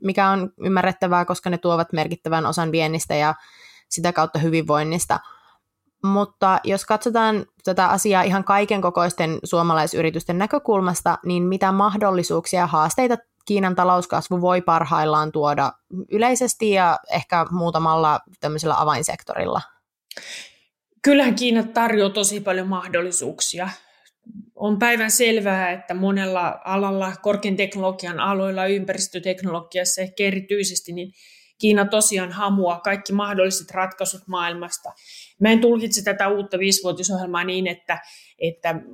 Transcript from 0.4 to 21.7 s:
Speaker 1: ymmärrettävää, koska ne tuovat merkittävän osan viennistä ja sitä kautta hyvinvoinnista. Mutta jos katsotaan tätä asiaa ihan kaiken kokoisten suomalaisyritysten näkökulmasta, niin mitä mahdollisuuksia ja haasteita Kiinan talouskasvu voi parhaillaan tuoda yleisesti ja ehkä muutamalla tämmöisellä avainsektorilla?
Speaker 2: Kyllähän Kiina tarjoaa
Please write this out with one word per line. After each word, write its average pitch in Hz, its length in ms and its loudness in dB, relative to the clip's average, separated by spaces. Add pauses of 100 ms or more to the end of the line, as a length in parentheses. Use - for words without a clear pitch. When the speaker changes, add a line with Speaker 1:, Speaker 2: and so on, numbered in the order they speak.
Speaker 1:
ymmärrettävää, 180 600 2
koska 180 240 -4
ne 175 80 0
tuovat 170 360 0
merkittävän 160 520 -2
osan 160 260 0
viennistä 160 440 0
ja 151 200 2 (540)
sitä 175 240 -2
kautta 160 260 0
hyvinvoinnista. 160 800 0 (840)
Mutta 196 600 2
jos 196 220 -2
katsotaan 220 600 0 (180)
tätä 185 240 2
asiaa 190 360 4
ihan 190 200 2
kaiken 202 380 2
kokoisten 175 640 0
suomalaisyritysten 165 920 0
näkökulmasta, 190 880 0
niin 180 180 0
mitä 190 280 0
mahdollisuuksia 190 880 0
ja 175 80 2
haasteita 165 500 2 (280)
Kiinan 190 300 0
talouskasvu 180 640 2
voi 180 200 2
parhaillaan 156 680 2
tuoda 147 400 0 (400)
yleisesti 233 600 2
ja 180 280 4 (140)
ehkä 165 380 0
muutamalla 160 680 2 (200)
tämmöisellä 151 380 -2
avainsektorilla? - 840 -2 (1400)
Speaker 2:
Kyllähän 277 340 6
Kiina 226 280 2
tarjoaa 226 460 2